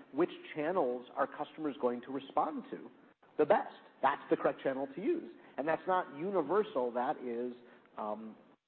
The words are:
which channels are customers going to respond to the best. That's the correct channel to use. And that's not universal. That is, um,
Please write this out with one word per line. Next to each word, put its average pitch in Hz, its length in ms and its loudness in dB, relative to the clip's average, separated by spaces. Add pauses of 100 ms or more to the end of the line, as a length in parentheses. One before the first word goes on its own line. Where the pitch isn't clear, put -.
(120)
which 156 180 2 (240)
channels 147 500 0 (120)
are 135 100 4
customers 147 540 -6
going 120 220 0
to 135 100 -10
respond 196 580 -2
to - 80 -8 (580)
the 151 80 6
best. 214 300 4 (260)
That's 139 300 2
the 160 60 6
correct - 260 0
channel 135 320 0
to 175 80 -8
use. 320 280 -2 (280)
And 143 100 -2
that's 160 180 0
not 185 200 4 (120)
universal. 170 720 2
That 123 240 0 (100)
is, 120 260 -2 (460)
um, 110 320 -6 (380)